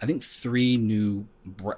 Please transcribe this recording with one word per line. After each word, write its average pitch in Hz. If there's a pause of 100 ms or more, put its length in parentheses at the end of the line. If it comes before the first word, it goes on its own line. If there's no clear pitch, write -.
I -
think, 139
three 123
new 107 (180)
br-, 95